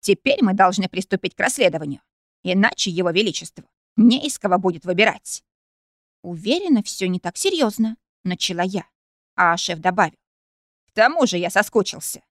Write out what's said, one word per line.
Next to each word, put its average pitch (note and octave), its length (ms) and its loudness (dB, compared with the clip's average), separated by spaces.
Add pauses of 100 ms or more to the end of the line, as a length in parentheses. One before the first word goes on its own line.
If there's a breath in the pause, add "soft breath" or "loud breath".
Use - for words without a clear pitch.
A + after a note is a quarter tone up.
Теперь - 420 0
мы F#3+ 100 2
должны F#3+ 340 2
приступить F#3 460 -4
к - 60 -20
расследованию, D#3+ 640 0 (420)
иначе F#3+ 480 0
его F3 180 0
величеству F3 540 -2 (320)
не A3+ 280 4
из C#4+ 140 -8
кого F#3 220 0
будет F3+ 260 -4
выбирать». F#3 580 -2 (800)
«Уверена, A3+ 640 0
всё - 240 -6
не F3+ 120 -2
так - 180 -10
серьёзно», A3+ 600 0 (260)
начала F3 380 -4
я, F#3 240 -4 (500)
а E3+ 220 4
шеф - 220 -6
добавил: F3+ 400 0 (680)
«К - 20 -20
тому C4+ 340 2
же F3+ 140 0
я F3 100 -4
соскучился» - 800 -2